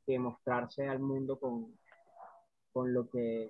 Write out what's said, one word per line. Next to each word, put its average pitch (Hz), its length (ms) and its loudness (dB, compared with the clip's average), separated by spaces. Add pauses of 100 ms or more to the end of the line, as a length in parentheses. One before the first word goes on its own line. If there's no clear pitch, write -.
que 131 140 4
mostrarse 123 680 0
al 135 120 0
mundo 135 400 0
con, 117 380 -4 (920)
con 127 220 0
lo 120 160 0
que, 113 400 0